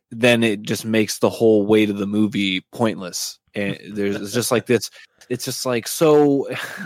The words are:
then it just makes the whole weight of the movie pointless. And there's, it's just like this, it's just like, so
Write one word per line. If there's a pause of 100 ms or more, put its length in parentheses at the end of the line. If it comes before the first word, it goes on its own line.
(100)
then
it
just
makes
the
whole
weight
of
the
movie (100)
pointless. (180)
And (140)
there's,
it's
just
like
this, (380)
it's
just
like,
so (380)